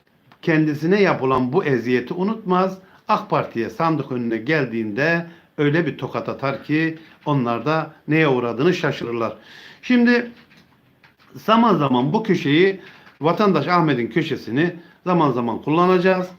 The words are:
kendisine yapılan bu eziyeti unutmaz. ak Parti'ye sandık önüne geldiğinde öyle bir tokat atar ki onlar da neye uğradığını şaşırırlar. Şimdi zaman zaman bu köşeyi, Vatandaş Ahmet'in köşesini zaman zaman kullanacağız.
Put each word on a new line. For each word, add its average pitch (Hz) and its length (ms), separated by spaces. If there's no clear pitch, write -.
kendisine 156 600
yapılan 131 500
bu 180 120
eziyeti 123 500
unutmaz. 185 640
ak 208 220
Parti'ye 117 400
sandık 160 420
önüne 117 240
geldiğinde 127 880
öyle 151 280
bir 139 120
tokat 120 300
atar 135 360
ki 160 340
onlar 120 400
da 156 240
neye 156 200
uğradığını 127 460
şaşırırlar. 117 640
Şimdi 240 480
zaman 226 420
zaman 135 360
bu 220 100
köşeyi, 180 580
Vatandaş 165 480
Ahmet'in 156 380
köşesini 143 680
zaman 165 260
zaman 117 300
kullanacağız. 185 680